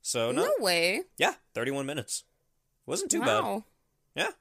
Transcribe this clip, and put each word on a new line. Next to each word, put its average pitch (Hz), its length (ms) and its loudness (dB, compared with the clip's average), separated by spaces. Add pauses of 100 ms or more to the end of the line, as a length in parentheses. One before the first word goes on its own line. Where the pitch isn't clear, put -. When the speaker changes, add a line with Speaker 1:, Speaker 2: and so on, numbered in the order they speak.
Speaker 1:
So 117 320 0
not 370 140 2 (120)
Speaker 2:
No 285 60 -2
way. 180 380 2 (140)
Speaker 1:
Yeah, - 180 2 (180)
thirty-one 139 320 -2
minutes. 139 400 -6 (600)
Wasn't 320 260 -4
too 339 100 2
bad. 220 220 4
Speaker 2:
Wow. 214 200 -4 (520)
Speaker 1:
Yeah. 185 260 -2